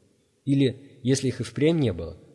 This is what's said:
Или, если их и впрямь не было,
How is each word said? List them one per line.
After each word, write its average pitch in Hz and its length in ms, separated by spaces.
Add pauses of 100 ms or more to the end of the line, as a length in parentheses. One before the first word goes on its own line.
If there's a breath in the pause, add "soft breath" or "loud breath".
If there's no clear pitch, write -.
(440)
Или, 139 580
если 131 260
их - 120
и 117 40
впрямь 160 340
не 123 140
было, 82 240 (180)